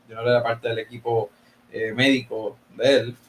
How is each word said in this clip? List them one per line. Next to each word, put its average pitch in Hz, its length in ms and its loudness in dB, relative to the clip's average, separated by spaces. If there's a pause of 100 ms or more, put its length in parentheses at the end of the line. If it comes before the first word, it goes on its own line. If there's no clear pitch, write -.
yo 113 80 -18
no 113 60 -10
era 120 220 2
parte 117 260 -2
del 113 100 -4
equipo, 117 500 -4 (420)
eh, 113 220 -6
médico 117 640 0 (180)
de 127 220 4
él, 120 180 -2 (140)